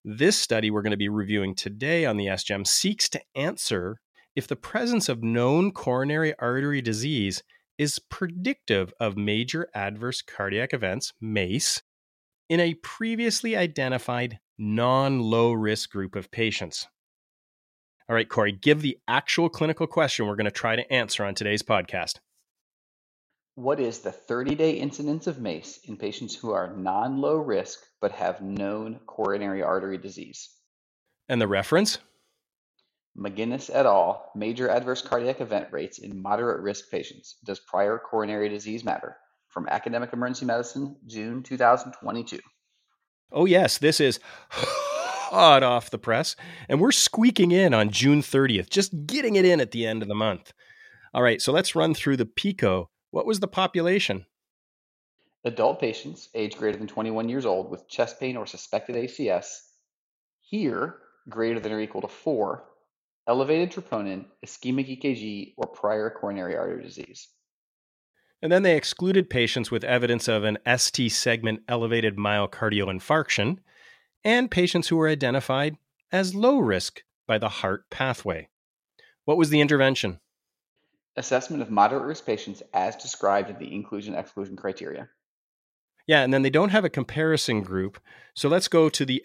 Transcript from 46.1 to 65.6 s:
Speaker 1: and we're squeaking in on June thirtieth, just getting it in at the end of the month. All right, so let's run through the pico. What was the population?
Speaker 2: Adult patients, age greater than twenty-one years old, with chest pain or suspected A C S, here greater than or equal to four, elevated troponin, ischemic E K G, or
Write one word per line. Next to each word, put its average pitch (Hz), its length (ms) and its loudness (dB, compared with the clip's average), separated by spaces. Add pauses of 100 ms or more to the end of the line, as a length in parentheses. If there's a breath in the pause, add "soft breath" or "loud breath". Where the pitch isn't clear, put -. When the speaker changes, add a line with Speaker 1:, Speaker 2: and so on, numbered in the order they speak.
Speaker 1:
and 143 120 2
we're 240 120 6
squeaking 220 580 4
in 175 240 6
on 107 160 6
June 139 320 6
thirtieth, 127 480 2
just 185 360 0
getting 240 280 0
it 190 100 6
in 175 160 6
at 120 120 -2
the 113 120 -2
end 110 180 -2
of 101 60 -6
the 104 60 -2
month. 104 380 -2 (600 loud breath)
All 123 100 2
right, 120 200 4
so - 80 0
let's 170 240 2
run 160 200 2
through 139 240 0
the 117 60 0
pico. 98 640 -2 (220)
What - 160 -2
was 214 140 0
the 190 80 -2
population? 180 800 0 (1160)
Speaker 2:
Adult 117 360 0
patients, 135 540 -6
age 107 220 -4
greater 104 220 -2
than 107 80 -10
twenty-one 110 420 -4
years 127 180 -4
old, 95 240 0
with - 180 -14
chest - 320 -2
pain 127 160 -4
or 107 100 -8
suspected - 500 -6
A 120 120 -4
C - 200 -6
S, - 380 -4 (720)
here 160 600 -4 (300)
greater 113 300 -2
than 107 140 -6
or 107 80 -4
equal 107 220 -6
to 101 60 -6
four, - 560 -4 (640)
elevated 147 460 2
troponin, 101 540 -6 (180)
ischemic 131 440 -4
E 131 80 -10
K 135 180 -2
G, 107 420 -10
or 117 120 -6